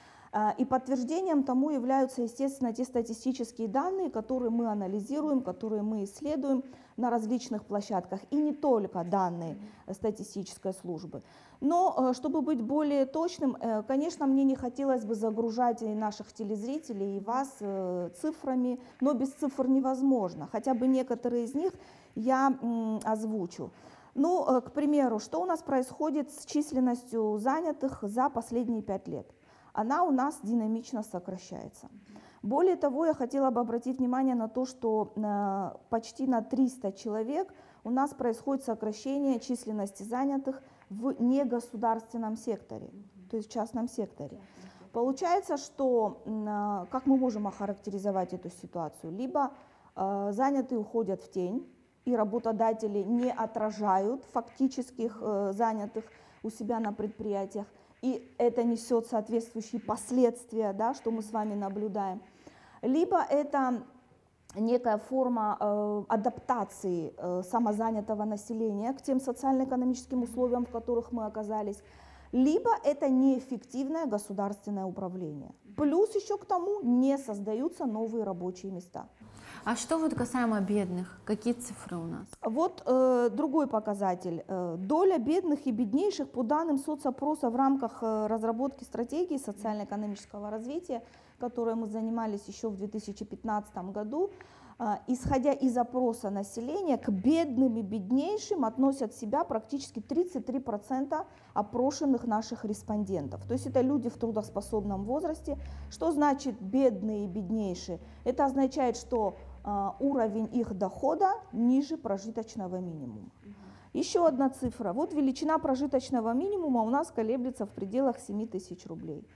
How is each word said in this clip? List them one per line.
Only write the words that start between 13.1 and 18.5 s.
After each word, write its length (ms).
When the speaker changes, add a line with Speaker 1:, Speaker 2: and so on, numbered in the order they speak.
Speaker 1:
э, 300
конечно, 380
мне 180
не 100
хотелось 500
бы 100
загружать 680
и 120
наших 380
телезрителей, 840
и 40
вас, 400
э, 500
цифрами, 580